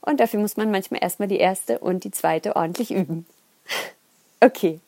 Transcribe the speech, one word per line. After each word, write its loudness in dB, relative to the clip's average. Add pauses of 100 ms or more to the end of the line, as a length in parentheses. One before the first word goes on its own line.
Und 0
dafür 2
muss -2
man 0
manchmal -2
erstmal -2
die 0
erste 0
und -2
die -8
zweite -2
ordentlich -2
üben. -2
<laughs> -20 (1080)
Okay. 2